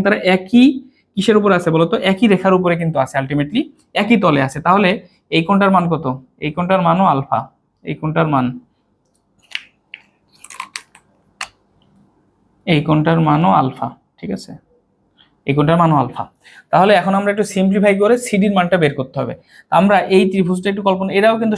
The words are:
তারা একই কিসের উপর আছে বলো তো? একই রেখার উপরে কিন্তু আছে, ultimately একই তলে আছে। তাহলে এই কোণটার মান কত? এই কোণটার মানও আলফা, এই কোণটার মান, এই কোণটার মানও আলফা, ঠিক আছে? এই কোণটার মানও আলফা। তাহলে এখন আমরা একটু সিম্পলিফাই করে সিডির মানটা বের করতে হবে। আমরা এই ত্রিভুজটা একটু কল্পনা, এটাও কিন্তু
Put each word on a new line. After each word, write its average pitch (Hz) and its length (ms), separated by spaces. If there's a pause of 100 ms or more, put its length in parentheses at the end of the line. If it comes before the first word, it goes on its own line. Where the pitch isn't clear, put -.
তারা 196 120 (180)
একই 214 320 (480)
কিসের 214 260
উপর 202 180
আছে 175 160
বলো 165 180
তো? 226 40 (140)
একই 196 220
রেখার 185 260
উপরে 175 240
কিন্তু 160 220
আছে, - 180
ultimately 147 380 (420)
একই 226 220
তলে 147 220
আছে। 131 200
তাহলে 185 240 (460)
এই 160 100
কোণটার 196 280
মান 175 180
কত? 156 140 (380)
এই 151 120
কোণটার 185 320
মানও 175 240
আলফা, 135 260 (460)
এই 151 160
কোণটার 160 340
মান, 127 120 (4000)
এই 160 200
কোণটার 156 320 (100)
মানও 156 220 (100)
আলফা, 131 280 (300)
ঠিক - 180
আছে? - 160 (920)
এই 139 100
কোণটার 151 260
মানও 160 200
আলফা। - 220 (480)
তাহলে 185 280
এখন 180 180
আমরা 202 160
একটু 208 100 (100)
সিম্পলিফাই 196 480
করে 214 120 (120)
সিডির 202 320
মানটা 180 240
বের 143 160
করতে 131 220
হবে। 117 140 (440)
আমরা 202 180 (200)
এই 190 140
ত্রিভুজটা 185 420
একটু 202 160
কল্পনা, 190 300
এটাও 220 240
কিন্তু 220 160